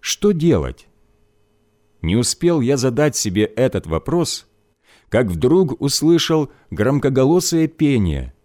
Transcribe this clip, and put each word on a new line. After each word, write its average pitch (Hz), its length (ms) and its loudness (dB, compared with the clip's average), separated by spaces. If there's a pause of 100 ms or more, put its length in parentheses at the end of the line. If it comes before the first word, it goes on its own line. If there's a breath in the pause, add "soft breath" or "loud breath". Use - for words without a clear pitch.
Что - 320 -2
делать? 139 560 0 (1120)
Не 85 140 0
успел 156 440 0
я 127 160 0
задать 131 400 0
себе 104 280 -2
этот 107 420 -2
вопрос, 135 600 -4 (640 soft breath)
как - 180 0
вдруг 147 540 0
услышал 156 720 0 (200 soft breath)
громкоголосое 139 960 0
пение. 95 680 -2 (100)